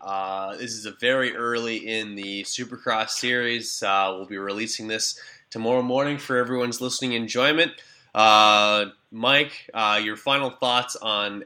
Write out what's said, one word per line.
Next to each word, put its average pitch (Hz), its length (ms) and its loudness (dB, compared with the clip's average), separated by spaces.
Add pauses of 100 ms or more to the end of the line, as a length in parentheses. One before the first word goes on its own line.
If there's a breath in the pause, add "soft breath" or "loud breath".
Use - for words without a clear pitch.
Uh, 95 560 -6
this 117 160 -8
is 110 120 -12
a 110 60 -10
very 127 440 0
early 117 420 -4
in 110 380 -6
the 98 280 -8
Supercross 117 680 -4
series. 120 680 -2
Uh, 98 340 2
we'll 95 100 -10
be 101 120 -10
releasing 107 500 -6
this 110 300 -4 (320 soft breath)
tomorrow 117 320 0
morning 139 360 0
for 135 200 -2
everyone's 123 440 -2
listening 127 320 -4
enjoyment. 127 580 2 (420 soft breath)
Uh, 107 720 8 (260)
Mike, 135 600 0
uh, 107 300 2
your 107 120 -4
final 135 340 0
thoughts 123 480 -2
on 104 480 -4